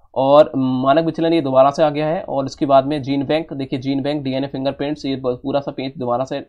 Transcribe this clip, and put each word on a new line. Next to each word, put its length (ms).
और 420
मानक 500
विचलन 280
ये 80
दोबारा 300
से 120
आ 60
गया 180
है। 180
और 200
इसके 200
बाद 200
में 180
जीन 220
बैंक, 280
देखिए 260
जीन 240
बैंक, 200
डीएनए 240
फिंगरप्रिंट्स, 580
ये 120
ब-, 180
पूरा 240
सा 120
पेज 260
दोबारा 280
से 240